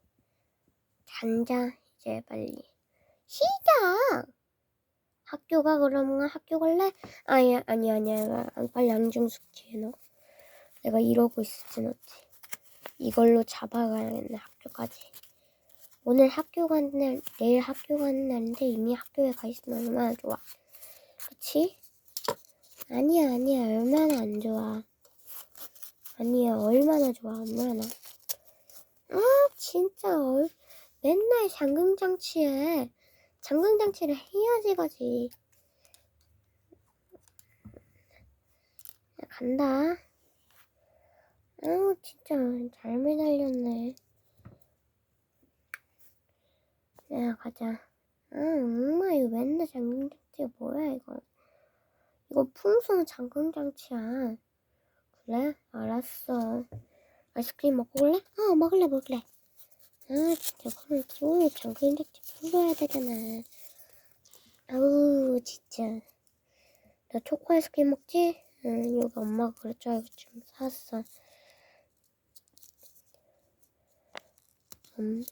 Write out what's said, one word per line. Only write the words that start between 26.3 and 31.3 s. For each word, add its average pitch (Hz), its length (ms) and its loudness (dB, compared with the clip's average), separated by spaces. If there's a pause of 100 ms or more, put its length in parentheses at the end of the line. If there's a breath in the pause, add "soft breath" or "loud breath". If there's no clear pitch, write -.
얼마나 269 540 4
좋아, 226 200 -8
얼마나. 226 500 -4 (1300)
아, - 100 -2 (380)
진짜, 381 520 -4
얼-, 285 400 2 (520 loud breath)
맨날 415 480 2